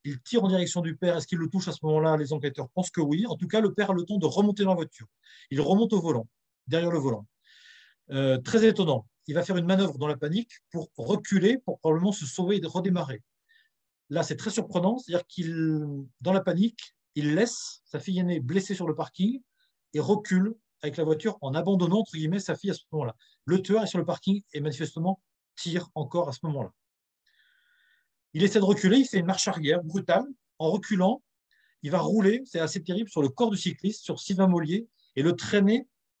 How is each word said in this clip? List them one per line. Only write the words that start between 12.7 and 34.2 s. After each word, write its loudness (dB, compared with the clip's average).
Là, 0
c'est -4
très -6
surprenant. 0
C'est-à-dire -4
qu'il, -2
dans 0
la 4
panique, -2
il 0
laisse -2
sa -8
fille -4
aînée 0
blessée -2
sur -6
le -2
parking -4
et -2
recule 2
avec -6
la 0
voiture 0
en -4
abandonnant, 2
entre -4
guillemets, -2
sa -4
fille -6
à -2
ce -10
moment-là. -4
Le 2
tueur 2
est -4
sur -2
le -2
parking -2
et -6
manifestement -4
tire -6
encore -4
à -6
ce -10
moment-là. -6
Il 2
essaie 4
de 4
reculer, 4
il 4
fait 0
une -2
marche 0
arrière 0
brutale. 0
En 0
reculant, 0
il -6
va 2
rouler, 2
c'est -6
assez -4
terrible, -4
sur -2
le 2
corps 0
du -2
cycliste, -4
sur -8
Sylvain 2